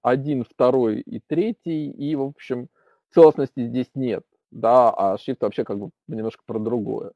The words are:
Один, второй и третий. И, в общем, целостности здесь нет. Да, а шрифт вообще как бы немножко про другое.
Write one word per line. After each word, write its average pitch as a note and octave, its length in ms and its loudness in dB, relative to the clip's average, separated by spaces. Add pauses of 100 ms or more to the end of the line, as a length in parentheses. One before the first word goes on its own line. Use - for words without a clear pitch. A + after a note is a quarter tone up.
Один, C3+ 420 -2
второй B2 560 0
и - 260 -12
третий. D#3+ 680 -4
И, D3 240 -6
в C3+ 80 -4
общем, C3+ 440 -8 (460)
целостности C#3+ 520 6
здесь B2 300 -4
нет. B2 300 -4 (260)
Да, A#2 400 4
а G2 260 -2
шрифт - 240 -8
вообще G#2+ 220 -4
как G2+ 160 -6
бы G2+ 100 -10 (180)
немножко A2 380 -8
про A2+ 140 -6
другое. A2 560 -6